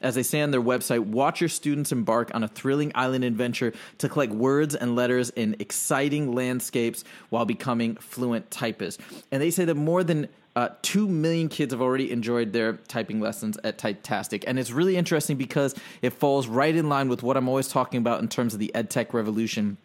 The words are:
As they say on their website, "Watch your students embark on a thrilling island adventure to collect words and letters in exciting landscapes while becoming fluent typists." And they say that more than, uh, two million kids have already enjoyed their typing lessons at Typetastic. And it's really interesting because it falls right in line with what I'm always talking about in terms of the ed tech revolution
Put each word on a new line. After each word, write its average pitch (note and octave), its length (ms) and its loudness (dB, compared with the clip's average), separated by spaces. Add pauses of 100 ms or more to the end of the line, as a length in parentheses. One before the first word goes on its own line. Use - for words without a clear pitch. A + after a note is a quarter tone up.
As - 140 0
they B2+ 80 2
say D3+ 180 0
on D3 100 2
their B2+ 100 4
website, A#2+ 440 2
"Watch A2+ 340 0
your E3+ 80 2
students D3 460 -2
embark A#2 420 0
on A#2 80 0
a G#2+ 60 -2
thrilling C#3+ 440 0
island C3 300 2
adventure A#2+ 480 0 (280)
to - 100 0
collect B2+ 240 0
words C#3+ 420 2
and A#2+ 220 0
letters B2 320 2
in G#2+ 300 0
exciting C#3 760 0
landscapes B2+ 680 0 (240)
while A2+ 160 2
becoming A#2 500 0
fluent A#2+ 560 -4
typists." G#2 500 -6 (300)
And C3+ 100 0
they E3 80 2
say F3+ 140 0
that E3 120 2
more E3 280 2
than, D#3+ 240 0 (280)
uh, A#2+ 140 0 (140)
two G#3 240 2
million E3 420 2
kids C3+ 240 -2
have A#2+ 80 -2
already C3 300 0
enjoyed A#2 420 0
their A2+ 200 2
typing G#2+ 460 -4
lessons G#2+ 440 -4
at G#2+ 160 -4
Typetastic. G#2 680 -4
And B2+ 140 0
it's A#2+ 100 -4
really F3+ 280 2
interesting E3 380 2
because C3+ 380 0 (300)
it B2+ 100 0
falls C#3 320 2
right C3+ 300 2
in D#3+ 140 2
line C#3 200 2
with A#2+ 140 -2
what C3 140 2
I'm B2+ 120 2
always C3+ 180 2
talking C3 300 0
about A#2 240 2
in A#2 60 -2
terms A#2+ 260 0
of G#2 60 -6
the G#2+ 160 -4
ed A2+ 160 -2
tech A#2+ 240 -2
revolution G#2+ 680 0